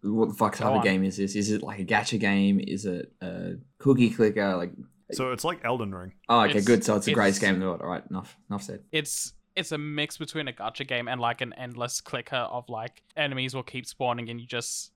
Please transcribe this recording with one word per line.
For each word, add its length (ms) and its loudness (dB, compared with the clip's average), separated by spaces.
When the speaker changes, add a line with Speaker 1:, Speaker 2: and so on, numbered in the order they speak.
Speaker 1:
What 280 2
the 60 -8
fuck 180 2
Speaker 2:
Go 60 -10
Speaker 1:
type 120 2
of 60 4
Speaker 2:
on. 60 2
Speaker 1:
game 200 4
is 140 0
this? 180 -2
Is 160 0
it, 100 0
like, 180 -8
a 60 -4
gacha 340 0
game? 400 4
Is 260 -4
it 260 -6
a 320 -8
cookie 320 6
clicker? 440 2
Like, 160 -4
Speaker 3:
So 220 -4
it's 100 -8
like 200 -2
Elden 300 -2
Ring. 200 -12
Speaker 1:
Oh, 160 8
okay, 140 4
Speaker 2:
It's, 80 2
Speaker 1:
good. 160 8
So 120 4
it's 100 0
the 80 2
greatest 240 4
Speaker 2:
it's, 80 2
Speaker 1:
game 100 6
in 40 0
the 80 -2
world. 140 -4
All 80 -6
right, 200 -4
enough, 280 -10
enough 140 -6
said. 280 -12
Speaker 2:
it's, 420 -4
it's 160 -4
a 60 -4
mix 400 -6
between 320 -8
a 40 -10
gacha 340 -8
game 200 -2
and, 140 -4
like, 200 0
an 120 -8
endless 480 -8
clicker 340 -8
of, 340 -4
like, 320 -10
enemies 400 -2
will 80 -6
keep 240 -10
spawning 420 -2
and 120 -10
you 40 -16
just 500 -8